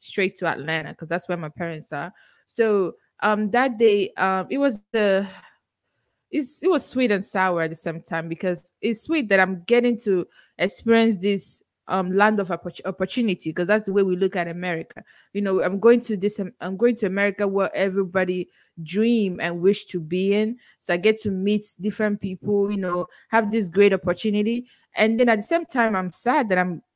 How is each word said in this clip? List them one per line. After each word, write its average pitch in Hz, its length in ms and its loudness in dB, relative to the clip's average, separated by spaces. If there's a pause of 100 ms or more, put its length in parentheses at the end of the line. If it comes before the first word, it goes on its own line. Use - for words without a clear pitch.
straight 190 380 -4
to 180 100 -4
Atlanta 151 460 -6
'cause 156 140 -14
that's 175 200 -4
where 175 100 -4
my 156 120 -10
parents 165 420 -10
are. 156 200 -8 (340)
So, 202 500 0 (240)
um, 214 320 0
that 247 260 0
day, 208 380 4
um, 190 340 0
it 269 80 -2
was 269 240 0 (100)
the, 202 340 2 (1040)
it's, - 320 -6
it 370 80 4
was 311 160 0
sweet 254 260 0
and 196 120 0
sour 185 380 0
at 160 80 -2
the 160 60 -10
same 165 260 -8
time 165 260 -6
because 175 440 -6 (100)
it's 220 220 -2
sweet 294 260 0
that 190 100 6
I'm 185 260 0
getting 240 340 4
to 190 280 0 (300)
experience 226 600 2
this, 202 440 -2 (260)
um, 185 280 -2
land 208 240 4
of 180 80 -4
oppor-, 170 380 -8
opportunity 190 640 -2
'cause 175 160 -2
that's 214 180 2
the 190 80 -2
way 202 100 4
we 185 120 2
look 185 200 0
at 175 120 -2
America. 170 560 -8 (300)
You 202 80 -2
know, 190 200 0
I'm 185 180 -2
going 233 220 6
to 220 140 -4
this, 202 240 -2
um, 185 200 -8
I'm 190 180 -6
going 233 180 2
to 214 100 -2
America 202 420 -2
where 196 280 0
everybody 185 720 0 (340)
dream 202 580 0
and 170 220 -4
wish 196 240 4
to 175 140 -6
be 180 340 0
in. 214 240 0 (220)
So - 140 -2
I 175 40 0
get 214 240 2
to 214 80 -4
meet 202 360 0 (140)
different 208 420 -2
people, 202 480 -2
you 202 80 -4
know, 180 300 -4 (220)
have 220 220 2
this 214 160 0
great 196 240 6
opportunity. 208 760 0 (300)
And 226 240 2
then 247 100 4
at 220 60 4
the 208 60 -2
same 330 240 -2
time, 226 300 0
I'm 185 160 -4
sad 254 380 0
that 185 80 4
I'm 180 240 -2 (140)